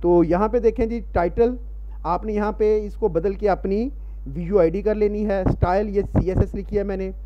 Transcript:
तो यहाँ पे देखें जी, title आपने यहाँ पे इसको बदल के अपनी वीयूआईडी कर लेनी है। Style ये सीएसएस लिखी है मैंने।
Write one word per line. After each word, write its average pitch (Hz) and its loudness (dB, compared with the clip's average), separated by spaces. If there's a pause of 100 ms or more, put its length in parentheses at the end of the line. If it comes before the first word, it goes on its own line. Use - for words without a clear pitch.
तो 175 6
यहाँ 185 2
पे - 2
देखें 226 2
जी, 233 -4 (140)
title 233 2 (500)
आपने 214 -2
यहाँ 208 0
पे 214 2
इसको 208 -2
बदल 175 -2
के 208 -2
अपनी 196 0 (360)
वीयूआईडी 170 2
कर 214 0
लेनी 208 0
है। 196 0
Style 185 2
ये 196 0
सीएसएस 185 0
लिखी 202 -6
है 202 0
मैंने। 190 -4 (120)